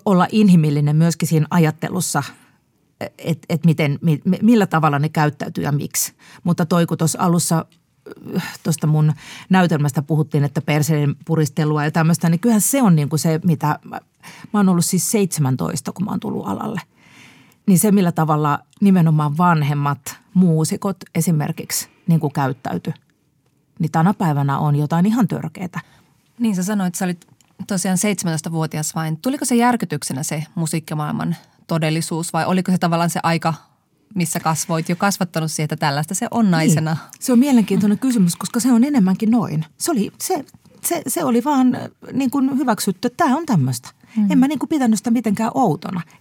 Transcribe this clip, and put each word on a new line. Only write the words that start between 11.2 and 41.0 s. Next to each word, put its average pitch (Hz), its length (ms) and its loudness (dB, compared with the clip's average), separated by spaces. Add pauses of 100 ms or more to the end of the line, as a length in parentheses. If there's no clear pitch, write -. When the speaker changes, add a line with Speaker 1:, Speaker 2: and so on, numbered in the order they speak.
Speaker 1:
puristelua 151 580 0
ja 156 80 -2
tämmöistä, 165 380 2
niin 170 100 0
kyllähän 226 220 2
se 277 200 0
on 190 140 6
niinku 147 220 0
se, 160 280 0
mitä 151 400 0
mä, - 140 -14 (540)
mä 208 60 0
oon 190 100 4
ollut 175 160 2
siis - 260 -2
seitsemäntoista, 151 800 -2
kun - 140 -6
mä - 60 -6
oon - 80 -4
tullut - 280 -8
alalle. 196 340 -8 (840)
Niin 180 120 4
se, 214 120 2
millä 190 200 4
tavalla 151 480 0 (220)
nimenomaan 160 560 4
vanhemmat 147 800 0 (160)
muusikot 180 640 2 (180)
esimerkiksi 160 760 -2 (180)
niinku 156 220 2
käyttäytyi, 147 640 -4 (840)
niin 156 120 -2
tänä 175 220 2
päivänä 143 460 0
on 147 160 2
jotain 165 300 0
ihan 220 220 2
törkeetä. 160 520 -8 (600)
Speaker 2:
Niin, 220 160 0
sä 180 80 -2
sanoit, 196 240 -2
että 175 120 -6
sä 190 60 -2
olit 175 220 -6 (400)
tosiaan 185 300 -2
seitsemäntoistavuotias 160 1000 -4
vain. 160 220 -4
Tuliko 277 280 -4
se 247 100 -2
järkytyksenä 180 680 -2
se 151 200 -6 (120)
musiikkimaailman 156 800 -4 (320)
todellisuus 160 640 -2
vai 165 120 0
oliko 185 260 0
se 185 60 2
tavallaan 170 320 0
se 160 140 -4
aika, 165 300 0 (600)
missä 170 240 -2
kasvoit, 160 500 -2
jo 175 60 -2
kasvattanut 175 560 -2
siihen, 151 140 -4
että 151 100 -6 (100)
tällaista 151 300 -2
se - 160 -6
on 226 140 0
Speaker 1:
Niin. 185 60 4
Speaker 2:
naisena? 160 460 2 (220)
Speaker 1:
Se 254 140 -2
on 233 60 6
mielenkiintoinen 208 600 2
kysymys, 233 360 2
koska - 240 -6
se 254 120 2
on 226 120 6
enemmänkin 220 480 2
noin. 156 340 0 (120)
Se - 140 -4
oli, 220 200 -2 (100)
se, 320 240 -4 (380)
se, 339 240 -2